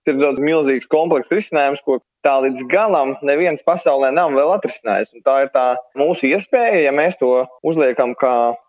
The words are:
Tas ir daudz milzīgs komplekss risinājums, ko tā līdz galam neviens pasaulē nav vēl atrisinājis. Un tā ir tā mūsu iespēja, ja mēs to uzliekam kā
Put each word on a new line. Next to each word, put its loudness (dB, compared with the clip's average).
Tas -2
ir -2
daudz 0
milzīgs -2
komplekss 0
risinājums, -2
ko 0
tā 2
līdz -2
galam 0
neviens -2
pasaulē 0
nav 0
vēl 2
atrisinājis. -4
Un -20
tā 2
ir -10
tā 2
mūsu 0
iespēja, 0
ja 0
mēs 0
to 2
uzliekam 0
kā 0